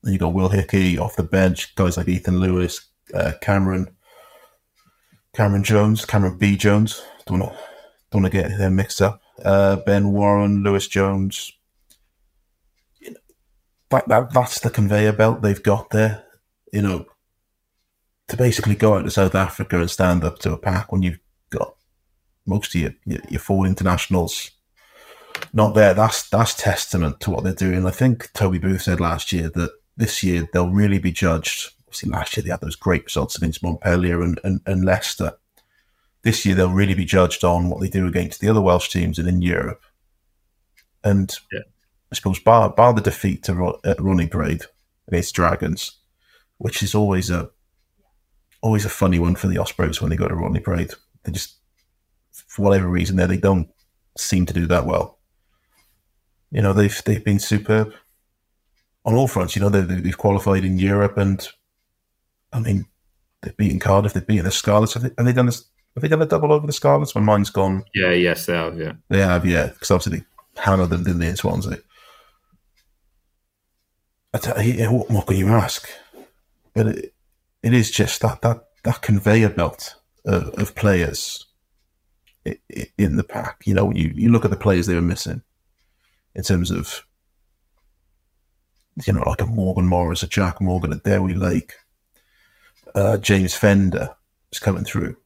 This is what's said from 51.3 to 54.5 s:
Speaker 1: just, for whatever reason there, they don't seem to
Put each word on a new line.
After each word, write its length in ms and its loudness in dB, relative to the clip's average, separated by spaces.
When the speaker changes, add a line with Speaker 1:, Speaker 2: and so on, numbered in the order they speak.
Speaker 1:
just, 240 -10
for 300 -8
whatever 260 4
reason 260 0
there, 120 2
they 100 0
don't 320 2
seem 280 0
to 80 -10